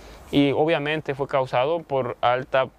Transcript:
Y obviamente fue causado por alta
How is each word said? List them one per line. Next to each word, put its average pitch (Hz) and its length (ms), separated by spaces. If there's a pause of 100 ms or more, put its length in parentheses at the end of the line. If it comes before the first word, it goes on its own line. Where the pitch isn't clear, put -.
(320)
Y 143 200
obviamente 151 640
fue 135 140
causado 135 520
por 131 420
alta 127 460 (100)